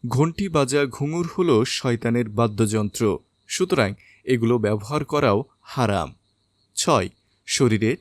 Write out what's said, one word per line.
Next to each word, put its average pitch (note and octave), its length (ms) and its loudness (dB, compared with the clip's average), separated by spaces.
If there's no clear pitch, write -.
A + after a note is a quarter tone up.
"ঘণ্টি D#3+ 420 0
বাজা C#3+ 380 0
ঘুঙুর D#3 420 -4
হলো C#3 260 4
শয়তানের A#2 640 -2
বাদ্যযন্ত্র, G#2+ 880 0
সুতরাং C#3 480 0
এগুলো A#2+ 340 2
ব্যবহার G#2+ 460 -2
করাও C3+ 400 2
হারাম।" G2+ 540 -2
ছয়, G#2+ 340 0
শরীরে A2 540 2